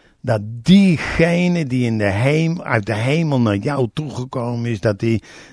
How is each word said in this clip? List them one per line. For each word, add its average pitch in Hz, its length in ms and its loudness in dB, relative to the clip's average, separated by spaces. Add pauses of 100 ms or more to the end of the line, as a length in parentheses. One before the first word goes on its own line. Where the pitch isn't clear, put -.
(220)
dat 110 220 -2
diegene 170 1200 2
die 127 200 -2
in 113 120 0
de 107 60 0
hem-, 147 580 0
uit 113 240 -2
de 110 100 -4
hemel 139 460 0
naar 104 160 2
jou 131 360 -2
toegekomen 120 800 -6
is, 107 80 -4
dat 104 220 0
hij 113 200 0 (320)